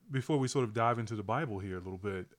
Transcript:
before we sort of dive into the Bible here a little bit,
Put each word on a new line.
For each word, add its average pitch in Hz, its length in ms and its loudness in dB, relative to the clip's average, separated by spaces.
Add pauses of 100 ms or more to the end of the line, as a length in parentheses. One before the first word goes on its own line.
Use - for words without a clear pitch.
before 143 280 2
we 131 100 2
sort 131 160 2
of 107 100 -2
dive 117 260 4
into 113 160 -4
the 107 80 -4
Bible 110 360 -2
here 95 180 -4
a 87 40 -6
little 92 160 -6
bit, 95 300 -4 (120)